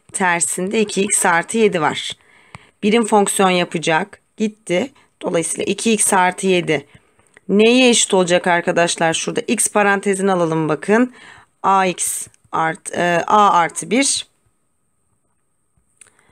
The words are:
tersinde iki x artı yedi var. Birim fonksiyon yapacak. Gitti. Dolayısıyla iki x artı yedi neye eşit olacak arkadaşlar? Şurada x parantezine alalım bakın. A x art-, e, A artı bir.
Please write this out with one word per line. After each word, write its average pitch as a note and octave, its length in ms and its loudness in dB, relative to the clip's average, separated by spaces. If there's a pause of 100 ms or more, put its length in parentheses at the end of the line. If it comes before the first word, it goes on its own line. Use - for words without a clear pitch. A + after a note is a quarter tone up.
(140)
tersinde F#3 680 -2
iki G3+ 200 -2
x G3+ 240 -2
artı E3+ 320 0
yedi F#3 240 2
var. - 300 -4 (720)
Birim G#3+ 220 2
fonksiyon G3+ 440 2
yapacak. F3 720 -2 (160)
Gitti. G#3+ 540 -4 (300)
Dolayısıyla E3+ 440 -4
iki G#3+ 280 -2
x - 200 0
artı F3+ 340 0
yedi D#3 400 0 (640)
neye A#3+ 380 4
eşit - 240 0
olacak F3+ 340 2
arkadaşlar? E3+ 680 0
Şurada - 280 -6
x - 260 -2
parantezine G3 640 0
alalım D#3+ 380 0
bakın. G#3+ 440 0 (500)
A F#3+ 220 2
x - 420 -6 (240)
art-, D#3+ 460 -6
e, F3 300 0
A G#3 220 4
artı E3 420 0
bir. C4+ 360 -2 (2000)